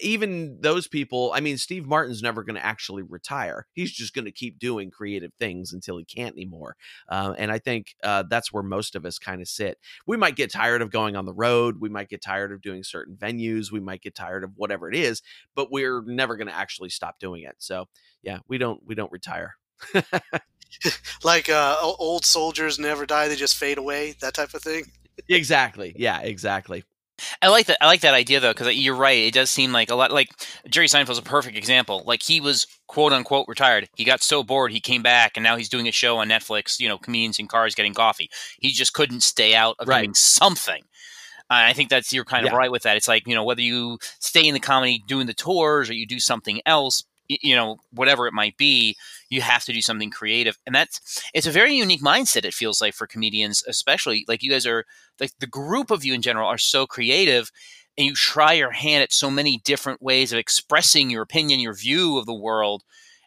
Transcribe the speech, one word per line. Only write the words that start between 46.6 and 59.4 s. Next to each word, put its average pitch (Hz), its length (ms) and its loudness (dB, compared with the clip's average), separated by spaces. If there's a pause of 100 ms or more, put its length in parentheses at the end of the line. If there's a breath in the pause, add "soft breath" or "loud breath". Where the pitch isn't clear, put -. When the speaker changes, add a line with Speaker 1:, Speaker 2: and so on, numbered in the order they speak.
Speaker 3:
else, 147 380 2 (260)
y-, 139 120 -2
you 135 140 4
know, 110 220 2 (140)
whatever 123 360 4
it 107 60 -4
might 104 240 -2
be, 123 400 2 (320 loud breath)
you 131 120 -2
have 120 240 2
to 123 80 -6
do 113 80 -2
something 107 300 -2
creative. 110 540 0
And 131 100 -2
that's, - 460 -2 (120)
it's 160 140 -2
a 160 40 -2
very 233 240 4
unique 185 260 2
mindset, 151 440 2
it 92 80 -8
feels 110 280 -2
like, 104 140 0
for 110 120 -8
comedians, 107 600 -2
especially, 120 600 -2
like, 113 160 -2
you 131 80 -2
guys 131 140 0
are, 113 200 0 (340 soft breath)
like, 135 200 -4
the 139 80 -6
group 156 440 -4
of 180 140 0
you 131 80 -2
in 123 100 -2
general 113 260 0
are 113 80 -2
so 135 300 2
creative, 127 640 2 (460 loud breath)
and 139 100 2
you 143 80 -4
try 156 380 4
your 139 180 2
hand 147 320 2
at - 100 0
so 139 180 2
many 139 340 0